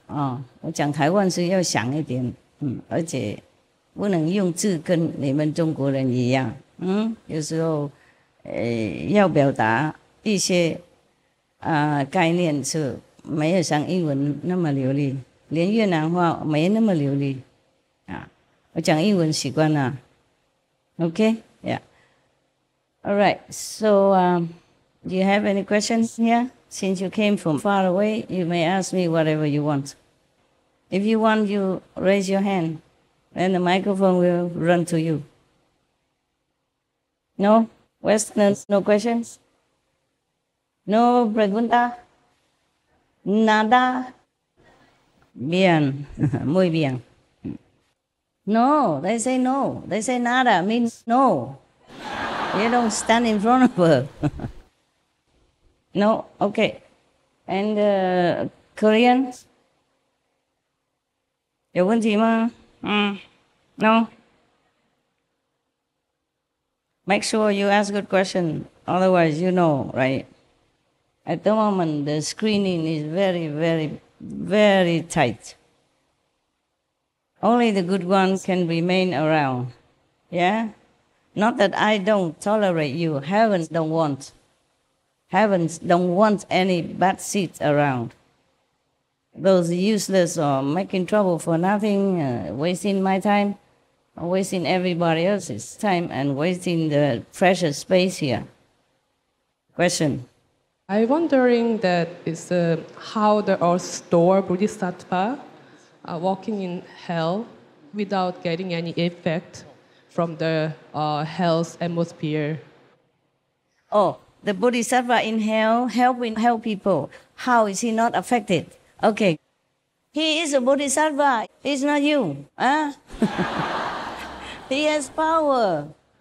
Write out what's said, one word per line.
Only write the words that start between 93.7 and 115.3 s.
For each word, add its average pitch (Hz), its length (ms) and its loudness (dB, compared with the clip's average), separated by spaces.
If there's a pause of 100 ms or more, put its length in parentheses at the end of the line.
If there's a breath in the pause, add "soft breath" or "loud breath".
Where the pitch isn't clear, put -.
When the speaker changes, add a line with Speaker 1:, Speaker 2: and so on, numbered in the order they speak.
Speaker 1:
wasting 185 500 -2
everybody 170 580 0
else's 170 520 -4
time, 180 340 -2
and 139 260 -2
wasting 170 520 -2
the 143 340 2 (100)
precious 180 460 2
space 185 380 2
here. 120 280 -2 (1300)
Question. 156 500 -2 (640)
Speaker 2:
I'm 214 200 2
wondering 247 720 2
that 175 300 0 (180)
is, 160 240 -8
uh, 170 280 2 (200)
how 214 420 2
the, 196 200 0
our 175 180 2
store 180 640 2
Bodhisattva 185 960 -4 (640 loud breath)
are 175 140 -8
walking 190 440 -4
in 180 200 -8 (240)
hell 170 400 -2 (480)
without 190 480 -4
getting 175 320 -6
any 170 220 -6
effect 170 680 -4 (440 soft breath)
from 170 280 -6
the, 156 380 -2 (200)
uh, 151 300 -4
hell's 165 560 -2
atmosphere. 160 800 -4 (1300)
Speaker 1:
Oh, 196 260 2 (240)
the 208 120 -2
Bodhisattva 240 680 0
in 220 180 -2